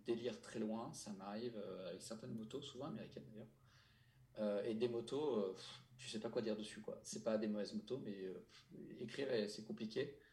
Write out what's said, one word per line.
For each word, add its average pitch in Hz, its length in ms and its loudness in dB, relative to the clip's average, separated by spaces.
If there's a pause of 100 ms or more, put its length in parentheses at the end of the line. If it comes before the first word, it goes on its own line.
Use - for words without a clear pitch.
délires 117 340 2
très - 180 -6
loin. 110 340 2
Ça - 200 -6
m'arrive, 107 440 -2
euh, 92 320 -4
avec 95 140 -4
certaines 120 320 -6
motos, 110 280 -4
souvent 127 240 -6
américaines - 440 -6
d'ailleurs. 107 200 -10 (880)
Euh, 104 260 6
et 113 100 4
des 120 140 6
motos, 123 500 2
euh, 95 140 4
pff, - 280 -10 (180)
tu - 100 -10
sais 110 120 -2
pas 113 80 0
quoi 110 140 2
dire 107 140 2
dessus, 107 240 -4
quoi. - 220 -6
C'est - 220 -4
pas 110 140 8
des 107 100 4
mauvaises 104 260 2
motos, 123 240 0
mais, 101 260 -4
euh, 92 100 -2
pff, - 680 -12
écrire, 127 320 0
eh, 104 160 6
c'est - 180 -6
compliqué. 117 500 0 (160)